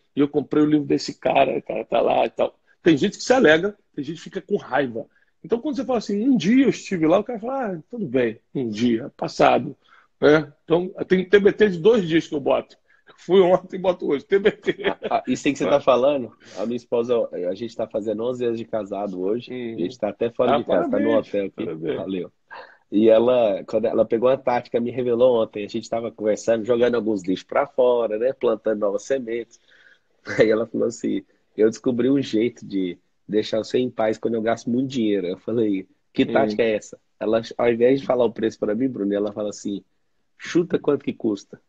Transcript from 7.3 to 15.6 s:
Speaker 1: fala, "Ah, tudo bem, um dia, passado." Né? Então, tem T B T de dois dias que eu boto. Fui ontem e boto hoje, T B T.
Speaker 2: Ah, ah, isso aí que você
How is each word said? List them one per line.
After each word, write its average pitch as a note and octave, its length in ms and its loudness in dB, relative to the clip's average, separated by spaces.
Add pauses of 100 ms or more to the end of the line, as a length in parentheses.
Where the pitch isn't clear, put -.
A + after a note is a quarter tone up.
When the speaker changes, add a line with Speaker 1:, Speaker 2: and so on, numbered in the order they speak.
Speaker 1:
fala, A#3 360 -6
"Ah, D#3+ 40 -12 (100)
tudo A#3 160 -8
bem, A#2+ 340 0 (140)
um C3 140 -4
dia, A2+ 480 0
passado." C3 580 2 (460)
Né? D3 320 4 (120)
Então, F3+ 260 0 (180)
tem F#3 160 2
T G3+ 160 4
B G3 140 4
T G#3+ 160 4
de F3 100 -4
dois G#3 260 4
dias D#3+ 220 0
que - 80 -8
eu D3 40 -2
boto. C3 360 -2 (440)
Fui F#3+ 220 4
ontem F#3 360 2
e - 20 -8
boto F3+ 280 -2
hoje, C#3 160 -2
T G3 160 2
B G3+ 120 2
T. - 340 -6
Speaker 2:
Ah, G3 120 -2 (120)
ah, B2 180 0
isso B2+ 200 -2
aí C#3+ 60 0
que C3+ 60 -6
você D3+ 60 -2